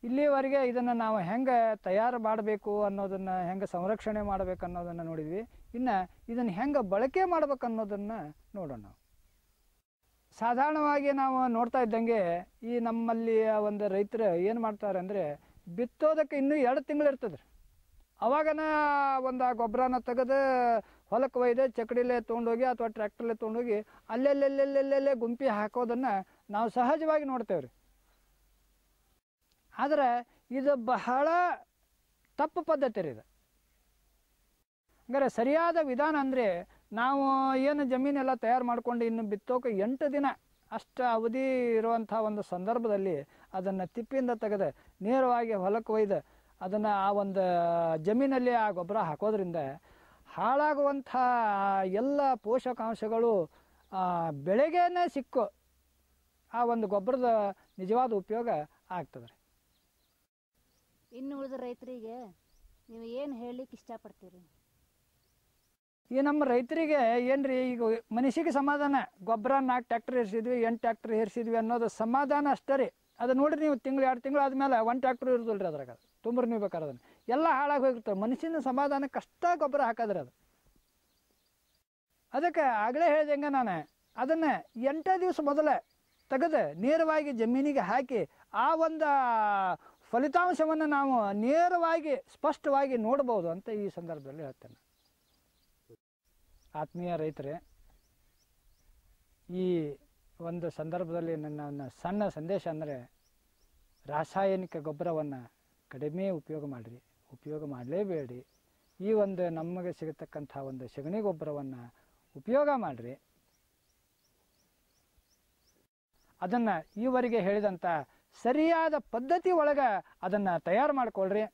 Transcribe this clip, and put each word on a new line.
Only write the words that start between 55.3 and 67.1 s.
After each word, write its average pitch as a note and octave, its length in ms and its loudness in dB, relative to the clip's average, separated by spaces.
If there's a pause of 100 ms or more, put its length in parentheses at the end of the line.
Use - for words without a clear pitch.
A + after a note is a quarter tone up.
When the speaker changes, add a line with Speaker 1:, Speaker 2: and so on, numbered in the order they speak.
Speaker 1:
ಆ A#3 80 -2 (120)
ಒಂದು A3+ 220 0
ಗೊಬ್ಬರದ B3 360 2 (500)
ನಿಜವಾದ A3+ 320 2 (100)
ಉಪಯೋಗ A#3 260 -4 (500)
ಆಗ್ತದೆ B2+ 320 -12
ರೀ. - 60 -20 (1800)
Speaker 2:
ಇನ್ನು C#4 220 -10
ಉಳಿದ C4+ 160 -10 (100)
ರೈತರಿಗೆ A#3+ 500 -12 (720)
ನೀವು A3+ 140 -16 (160)
ಏನು C#4+ 220 -8
ಹೇಳಲಿಕ್ಕೆ B3 380 -12
ಇಷ್ಟಪಡ್ತೀರಿ? F#3+ 640 -20 (1700)
Speaker 1:
ಈ B3+ 80 -2 (100)
ನಮ್ಮ D4 160 2 (100)
ರೈತರಿಗೆ D4+ 460 2 (320)